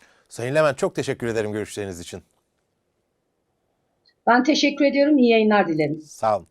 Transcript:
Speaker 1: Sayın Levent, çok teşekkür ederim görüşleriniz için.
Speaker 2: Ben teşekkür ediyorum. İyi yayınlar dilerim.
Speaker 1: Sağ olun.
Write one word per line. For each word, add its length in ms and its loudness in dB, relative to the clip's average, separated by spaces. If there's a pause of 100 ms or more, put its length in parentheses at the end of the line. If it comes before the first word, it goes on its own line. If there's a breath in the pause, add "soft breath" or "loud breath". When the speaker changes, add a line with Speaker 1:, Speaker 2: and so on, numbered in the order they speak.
(280 soft breath)
Speaker 1:
Sayın 260 -6
Levent, 240 2
çok 160 -2
teşekkür 320 -4
ederim 260 -2
görüşleriniz 480 -8
için. 200 -14 (2000)
Speaker 2:
Ben 160 4
teşekkür 420 0
ediyorum. 340 2
İyi 120 4
yayınlar 380 4
dilerim. 320 -2
Speaker 1:
Sağ 360 -4
olun. 140 -8